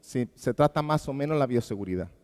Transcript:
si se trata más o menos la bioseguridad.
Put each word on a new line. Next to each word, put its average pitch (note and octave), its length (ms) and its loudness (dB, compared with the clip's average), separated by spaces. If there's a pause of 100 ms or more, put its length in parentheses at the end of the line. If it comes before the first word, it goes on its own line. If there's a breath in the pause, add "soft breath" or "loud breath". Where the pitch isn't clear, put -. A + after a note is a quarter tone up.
si B2 340 -2
se - 180 -2
trata D3 280 2
más D3+ 260 0
o C#3 60 -4
menos D3 260 0
la C3+ 60 4
bioseguridad. G2+ 640 -2 (140)